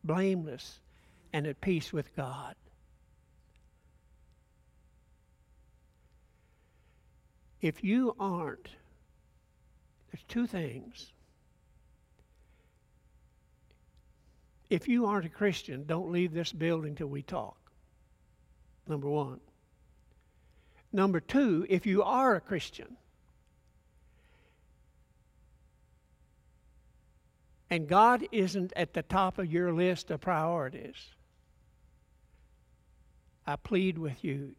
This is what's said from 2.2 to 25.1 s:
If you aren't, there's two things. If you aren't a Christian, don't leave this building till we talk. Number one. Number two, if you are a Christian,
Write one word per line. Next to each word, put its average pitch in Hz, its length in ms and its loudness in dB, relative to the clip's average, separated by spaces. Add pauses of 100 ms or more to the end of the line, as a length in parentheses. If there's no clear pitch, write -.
If 165 240 -2
you 233 340 2
aren't, 175 500 -4 (1400)
there's - 140 -16
two 240 220 -2
things. 156 680 -8 (3500)
If 170 180 0
you 240 200 2
aren't 202 200 0
a 156 40 -8
Christian, 151 560 -4
don't 165 260 -4
leave 175 220 0
this 165 180 -4
building 160 420 -2
till 156 120 -8
we 143 160 -8
talk. 139 340 -8 (1300)
Number 143 220 -4
one. 139 320 -2 (1500)
Number 190 260 4
two, 208 500 2
if 185 180 2
you 196 180 4
are 247 320 4
a 160 40 -2
Christian, - 560 -8 (4000)